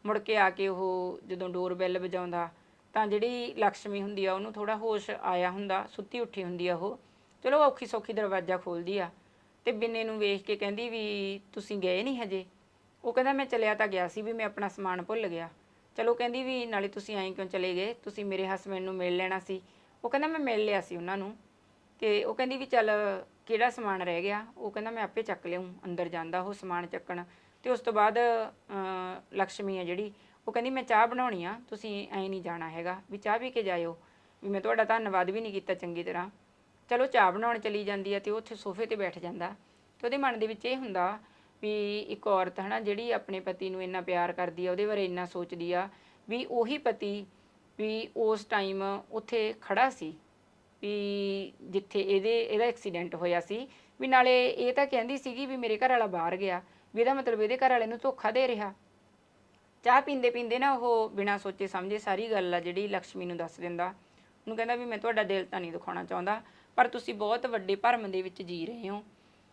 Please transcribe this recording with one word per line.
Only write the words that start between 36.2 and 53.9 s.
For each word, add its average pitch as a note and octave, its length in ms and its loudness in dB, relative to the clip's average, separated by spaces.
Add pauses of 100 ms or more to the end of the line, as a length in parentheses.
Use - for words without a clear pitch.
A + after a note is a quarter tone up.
ਚਲੋ A#3+ 160 4
ਚਾਹ A3 260 6
ਬਣਾਉਣ A3+ 280 0
ਚਲੀ G#3+ 240 -2
ਜਾਂਦੀ G3 300 -2
ਆ G3+ 60 0
ਤੇ G#3 120 -4
ਉਹ G#3+ 60 0
ਉੱਥੇ A3 180 -8
ਸੋਫੇ G#3 280 -6
'ਤੇ A3 120 -2
ਬੈਠ F3+ 240 -4
ਜਾਂਦਾ। F3 360 -6 (440)
ਤੇ A#3+ 80 -2
ਉਹਦੇ C4 100 0
ਮਨ B3+ 220 2
ਦੇ A3 80 2
ਵਿੱਚ A3 180 -8
ਇਹ B3+ 120 0
ਹੁੰਦਾ G3+ 420 -2 (420)
ਵੀ G#3 380 -2
ਇੱਕ G#3 280 -6
ਔਰਤ, F#3 320 2
ਹਨਾ, G#3 200 -2
ਜਿਹੜੀ A3 320 -2
ਆਪਣੇ G3+ 280 -2
ਪਤੀ F#3 300 -4
ਨੂੰ F#3 140 -6
ਇੰਨਾ F#3 180 -4
ਪਿਆਰ F3 300 0
ਕਰਦੀ F3 340 -2
ਆ, F3+ 60 0
ਉਹਦੇ G3 140 0
ਬਾਰੇ G3+ 200 0
ਇੰਨਾ F3+ 200 -4
ਸੋਚਦੀ F3 480 -6
ਆ, F#3 160 0 (400)
ਵੀ A#3+ 160 -2
ਉਹੀ A#3+ 320 0
ਪਤੀ G#3 480 -2 (520)
ਵੀ A3 400 -2
ਉਸ A3 280 2
ਟਾਈਮ G3 380 0 (280)
ਉੱਥੇ A3 500 -2
ਖੜਾ A#3 280 4
ਸੀ, D#3+ 240 -8 (680)
ਵੀ G3+ 800 -2
ਜਿੱਥੇ G3 400 -2
ਇਹਦੇ, G3+ 400 4
ਇਹਦਾ A3+ 240 2
ਐਕਸੀਡੈਂਟ G3 500 -2
ਹੋਇਆ F3 240 2
ਸੀ, A3 280 -6 (340)